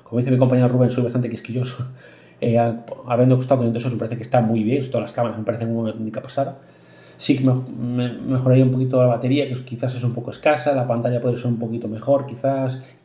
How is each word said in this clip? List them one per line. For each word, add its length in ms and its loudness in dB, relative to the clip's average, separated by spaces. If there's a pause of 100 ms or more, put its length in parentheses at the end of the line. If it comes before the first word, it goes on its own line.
como 160 -2
dice 100 -2
mi 80 4
compañero 300 4
Rubén, 240 4
soy 120 0
bastante 260 -2
quisquilloso. 640 -6
<laughs> 40 -18 (460)
Eh, 180 2
ha-, 240 0 (240)
habiendo 300 4
costado 240 2
quinientos 220 0
euros, 100 -2
me 60 -6
parece 180 -6
que 60 -10
está 180 2
muy 220 2
bien, 280 0
todas 120 -2
las 100 -12
cámaras 240 -4
me 80 -8
parecen 280 -2
una 180 -2
auténtica 300 -8
pasada. 360 -6 (580)
Sí 220 0
que 80 0
me, 80 6 (260)
me, 320 -2
mejoraría 540 4
un 60 4
poquito 300 2
la 60 6
batería, 380 2
que 80 -6
es, 60 -6
quizás 360 -6
es 80 -6
un 100 0
poco 180 -8
escasa, 420 0
la 120 0
pantalla 360 0
puede 160 0
ser 80 -8
un 140 0
poquito 280 -6
mejor, 380 0
quizás, 580 -4 (220)